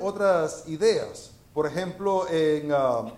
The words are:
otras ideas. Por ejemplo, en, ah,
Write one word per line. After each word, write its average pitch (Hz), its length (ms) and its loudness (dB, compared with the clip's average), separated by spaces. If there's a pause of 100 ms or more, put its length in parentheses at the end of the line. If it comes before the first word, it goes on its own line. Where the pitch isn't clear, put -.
otras 190 680 0
ideas. 160 640 0 (220)
Por 151 140 0
ejemplo, 185 600 -2
en, 151 440 2
ah, 127 340 2 (120)